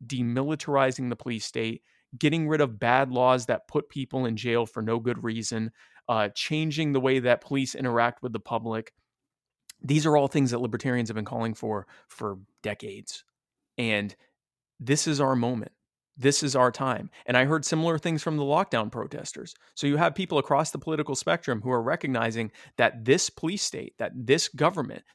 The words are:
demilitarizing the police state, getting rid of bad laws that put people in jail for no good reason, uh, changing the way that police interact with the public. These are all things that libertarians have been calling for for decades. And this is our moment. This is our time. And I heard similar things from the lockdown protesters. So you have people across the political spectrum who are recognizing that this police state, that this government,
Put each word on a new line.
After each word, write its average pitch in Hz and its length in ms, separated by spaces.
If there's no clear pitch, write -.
demilitarizing 131 1040
the 120 80
police 113 280
state, 113 380
getting 156 300
rid 156 120
of 117 200
bad 127 300
laws 127 360
that 117 220
put - 200
people 131 380
in 113 100
jail 117 300
for 113 160
no 113 160
good 117 240
reason, 113 480
uh, 110 260
changing 156 580
the 135 80
way 131 200
that 123 200
police 135 360
interact 120 460
with 123 100
the 110 80
public. 113 520
These 147 240
are 151 120
all 143 100
things 135 240
that 120 100
libertarians 120 500
have 107 60
been 107 80
calling 113 300
for 107 320
for 101 300
decades. 104 640
And 104 380
this 139 260
is 147 140
our 135 160
moment. 117 340
This 139 280
is 135 100
our 127 160
time. 131 400
And 123 100
I 131 80
heard 151 200
similar 165 340
things 160 240
from 156 140
the 147 80
lockdown 139 480
protesters. 143 600
So 143 140
you 143 80
have 160 180
people 180 240
across 151 320
the 160 80
political 151 380
spectrum 143 440
who 127 120
are 117 100
recognizing 117 680
that 117 280
this 147 260
police 190 340
state, - 340
that 95 160
this 127 320
government, 151 560